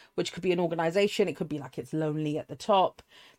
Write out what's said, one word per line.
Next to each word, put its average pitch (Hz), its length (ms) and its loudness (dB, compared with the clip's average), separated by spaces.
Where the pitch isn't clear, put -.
which - 180 -2
could 170 100 -12
be 185 100 2
an 175 80 2
organization. 175 680 2
It 151 80 -6
could 165 120 -6
be, 147 100 -6
like, 139 180 -12
it's 151 160 -10
lonely 156 460 -2
at - 100 -10
the 147 80 -12
top. - 460 2